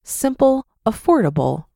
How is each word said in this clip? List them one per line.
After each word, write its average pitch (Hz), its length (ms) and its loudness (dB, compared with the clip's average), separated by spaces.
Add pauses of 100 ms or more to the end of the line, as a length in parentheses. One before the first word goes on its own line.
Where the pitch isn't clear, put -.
Simple, 269 640 0 (200)
affordable, 151 800 0 (100)